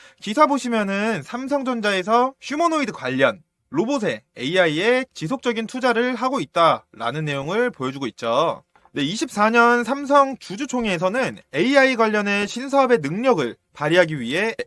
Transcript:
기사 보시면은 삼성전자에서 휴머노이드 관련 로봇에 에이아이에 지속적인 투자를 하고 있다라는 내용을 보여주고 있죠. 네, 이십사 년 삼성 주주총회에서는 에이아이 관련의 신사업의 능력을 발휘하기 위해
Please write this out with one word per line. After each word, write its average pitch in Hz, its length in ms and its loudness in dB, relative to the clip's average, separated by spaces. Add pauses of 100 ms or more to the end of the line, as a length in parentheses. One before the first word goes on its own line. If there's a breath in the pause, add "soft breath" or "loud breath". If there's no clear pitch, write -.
(220 loud breath)
기사 247 240 2
보시면은 220 760 -2
삼성전자에서 240 1160 -2
휴머노이드 302 520 -2
관련 131 500 0 (280)
로봇에 190 540 -2 (120)
에이아이에 180 760 0
지속적인 226 520 -4
투자를 247 480 -2
하고 254 260 -2
있다라는 143 880 0
내용을 156 460 -2
보여주고 135 360 -6
있죠. 120 560 -2 (280 soft breath)
네, 143 120 -4
이십사 208 460 0
년 240 340 4
삼성 277 540 2
주주총회에서는 202 1000 -2 (160)
에이아이 262 420 4
관련의 208 520 2
신사업의 254 520 2
능력을 160 560 -2 (180)
발휘하기 160 460 2
위해 165 360 -4 (120)